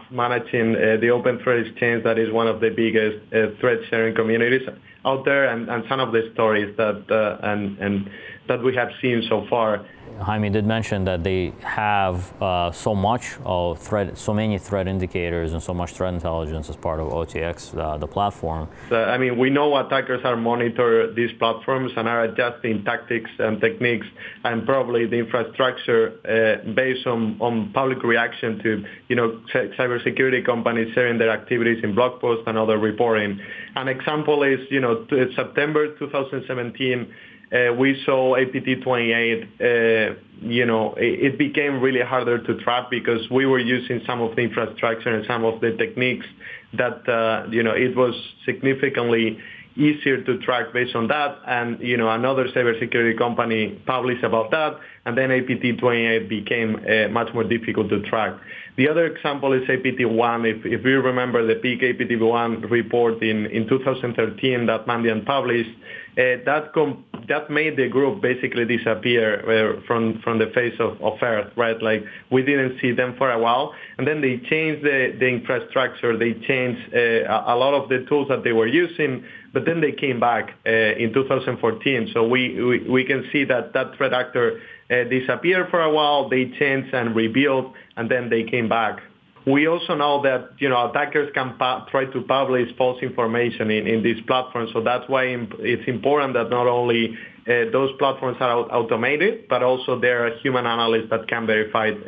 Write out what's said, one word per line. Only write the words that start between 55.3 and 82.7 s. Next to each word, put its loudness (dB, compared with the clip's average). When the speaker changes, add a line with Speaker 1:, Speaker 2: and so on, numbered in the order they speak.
Speaker 1:
A 2
P -2
T -2
twenty-eight 0
became, -2
uh, 2
much -2
more 0
difficult 0
to 0
track. -2
The 4
other 2
example -2
is 2
A 2
P -2
T -2
one. 2
If, -2
if -2
you 4
remember 2
the 4
big 0
A 2
P -2
T 0
one 2
report 0
in, 0
in -2
two 4
thousand -2
thirteen 0
that 0
Mandiant 0
published, 0
uh, 2
that 0
com-, 0
that -4
made 0
the 2
group 2
basically 0
disappear, 2
uh, -16
from, 0
from 0
the 2
face 0
of, -2
of -2
Earth, 0
right? 0
Like, 0
we 4
didn't 0
see 2
them 0
for 2
a 0
while, 2
and -2
then 0
they 0
changed -2
the, 2
the 2
infrastructure, 0
they 2
changed, -2
uh, 2
a, 2
a 2
lot 4
of -2
the 0
tools 2
that 0
they 2
were 4
using, 0
but -2
then 0
they 2
came -2
back, 0
uh, 2
in 2
two 2
thousand -2
fourteen. 0
So 4
we, 0
we, 2